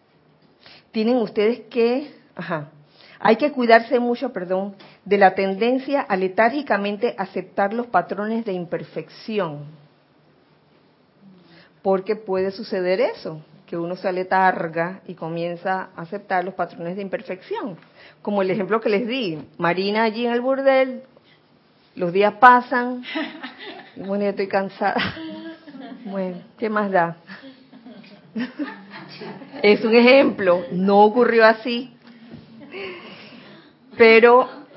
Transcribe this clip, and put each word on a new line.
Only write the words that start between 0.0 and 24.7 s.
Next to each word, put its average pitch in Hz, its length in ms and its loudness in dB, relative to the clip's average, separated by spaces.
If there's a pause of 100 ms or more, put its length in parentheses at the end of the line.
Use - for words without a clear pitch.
Tienen 226 240 0
ustedes 220 440 0 (100)
que, 247 420 -2 (220)
ajá, 165 340 -8 (500)
hay 220 180 2
que 294 160 -2
cuidarse 233 460 4
mucho, 240 320 -2
perdón, 190 460 -6 (300)
de 196 100 2
la 190 180 6
tendencia 240 680 -2
a 196 140 -2
letárgicamente 208 1000 -2
aceptar 196 560 -6
los 233 140 -6
patrones 208 580 -2
de 202 80 -6
imperfección, 170 1120 -6 (2250)
porque 190 340 0
puede 190 360 -4
suceder 190 500 -4
eso, 180 420 -6 (240)
que 175 120 -8
uno 170 180 -6
se 196 100 -8
aletarga 185 1000 0
y 180 80 -14
comienza 170 840 -6
a 170 60 -14
aceptar 190 420 -6
los 190 100 -10
patrones 175 420 -8
de 202 60 -10
imperfección. 190 760 -10 (420)
Como 202 220 -2
el 185 80 0
ejemplo 196 320 -2
que 247 80 0
les 208 160 0
di, 208 320 -4 (180)
Marina 190 480 0
allí 226 220 -2
en 233 60 -2
el 240 100 -2
burdel, 262 600 0 (920)
los 175 160 -4
días 202 220 2
pasan, 247 680 4 (920)
y - 40 -16
bueno, 196 240 -4
ya 202 60 0
estoy 196 180 -4
cansada. 196 460 -2 (1120)